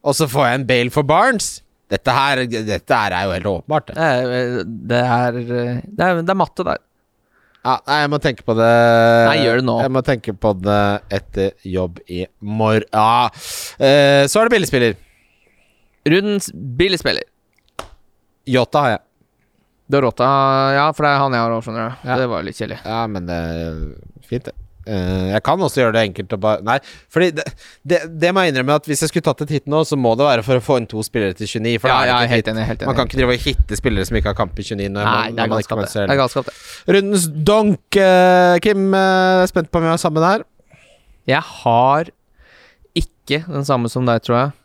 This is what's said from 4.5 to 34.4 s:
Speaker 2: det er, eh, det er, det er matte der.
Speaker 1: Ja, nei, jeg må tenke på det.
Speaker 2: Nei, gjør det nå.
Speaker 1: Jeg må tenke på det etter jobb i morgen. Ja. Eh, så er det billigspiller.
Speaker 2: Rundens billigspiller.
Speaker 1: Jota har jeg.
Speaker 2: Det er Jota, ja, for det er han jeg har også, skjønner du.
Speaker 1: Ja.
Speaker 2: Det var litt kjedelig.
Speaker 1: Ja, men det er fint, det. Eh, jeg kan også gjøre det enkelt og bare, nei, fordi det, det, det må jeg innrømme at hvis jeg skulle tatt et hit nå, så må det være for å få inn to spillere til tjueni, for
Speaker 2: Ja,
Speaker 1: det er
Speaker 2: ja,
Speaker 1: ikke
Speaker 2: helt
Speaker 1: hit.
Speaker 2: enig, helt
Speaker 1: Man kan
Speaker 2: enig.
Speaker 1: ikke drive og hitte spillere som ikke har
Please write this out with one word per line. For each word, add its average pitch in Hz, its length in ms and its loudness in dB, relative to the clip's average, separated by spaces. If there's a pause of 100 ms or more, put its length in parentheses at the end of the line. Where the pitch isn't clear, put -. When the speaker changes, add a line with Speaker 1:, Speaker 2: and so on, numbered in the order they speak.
Speaker 2:
det 113 400 -2
er, 123 320 0
eh, 120 480 -4
det 196 240 -4
er, 170 160 0
det 180 80 -2
er 190 80 0
matte 180 260 -4
der. - 140 -4 (880)
Speaker 1:
Ja, 127 200 0
nei, 143 160 0
jeg 147 100 0
må 147 120 0
tenke 139 240 -2
på 117 100 0
det. 117 720 6
Speaker 2:
Nei, 156 180 2
gjør 117 140 2
det 131 80 0
nå. 117 160 0
Speaker 1:
Jeg 131 80 -2
må 131 120 0
tenke 117 300 -4
på 104 220 0
det 101 560 0
etter 98 400 -4 (120)
jobb 92 360 -6 (100)
i 87 160 -8 (160)
morgen. 110 440 0 (100)
Ja. 113 320 4 (520)
Eh, 139 520 6
så 208 100 2
er 226 80 4
det 240 60 2
billigspiller. 131 400 0 (1120)
Speaker 2:
Rundens 196 480 0
billigspiller. 139 680 -2 (1200)
Speaker 1:
Jota 127 340 2
har 139 100 2
jeg. 104 100 -2 (920)
Speaker 2:
Det 139 80 4
er 139 80 4
Jota, 120 180 0 (480)
ja, 143 200 2
for 151 120 -4
det 147 80 2
er 139 80 2
han 139 120 0
jeg 120 120 0
har 117 80 0
også, 113 160 -4
skjønner 113 220 -6
du. 123 180 -12
Speaker 1:
Ja. 127 80 -2
Speaker 2:
Det 127 140 0
var 82 120 -4
litt 78 140 -10
kjedelig. - 300 -10
Speaker 1:
Ja, 113 200 -4
men 95 200 -8
det 87 100 -6
er 82 880 -8
fint, 123 240 -8
det. - 60 -16 (360)
Eh, 92 440 -2
jeg 110 100 0
kan 175 160 0
også 139 220 0
gjøre 113 100 2
det 113 160 2
enkelt 95 240 -10
og 98 80 -6
bare, 104 240 0
nei, 123 140 0 (340)
fordi 170 240 2
det, 156 80 -8 (420)
det, 170 120 2 (200)
det 170 140 2
må 190 100 2
jeg 160 120 0
innrømme 135 260 2
at - 80 -18
hvis 143 160 -2
jeg 151 80 -2
skulle 170 140 -2
tatt 147 180 -2
et 139 80 -10
hit 147 160 -4
nå, 151 160 2
så 151 100 -2
må 123 220 2
det 139 80 2
være 123 180 2
for 127 160 2
å 113 60 -4
få 135 160 2
inn 110 80 -6
to 110 160 -6
spillere 101 320 -2
til 107 100 -8
tjueni, 113 320 -2
for 131 140 0
Speaker 2:
Ja, 127 80 2
Speaker 1:
det 127 80 0
er - 0 -
Speaker 2:
ja, 123 160 2
Speaker 1:
ikke 120 80 0
Speaker 2:
helt 110 160 0
Speaker 1:
hit. 110 60 -4
Speaker 2:
enig, 110 160 -4
helt 107 180 -6
Speaker 1:
Man 131 80 -2
kan 135 80 0
Speaker 2:
enig. 113 80 -6
Speaker 1:
ikke 135 80 -2
drive 123 160 2
og - 80 -8
hitte 123 340 0
spillere 98 300 0
som 117 100 -2
ikke 101 140 -2
har 98 80 -6